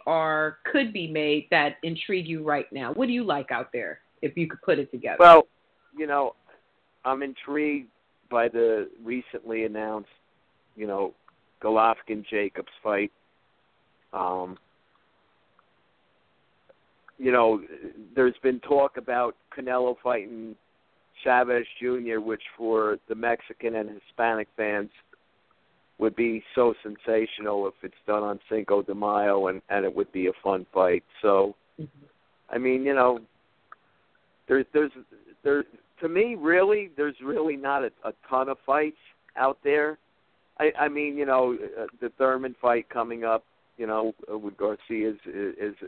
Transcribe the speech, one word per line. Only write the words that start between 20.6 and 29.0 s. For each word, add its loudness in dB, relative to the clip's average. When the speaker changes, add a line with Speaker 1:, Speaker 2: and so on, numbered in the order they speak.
Speaker 2:
Chavez 2
Junior, -2
which -4
for 0
the -6
Mexican -4
and -4
Hispanic -4
fans -2
would 0
be -2
so 4
sensational -2
if -6
it's -16
done 0
on -6
Cinco 2
de -6
Mayo, 2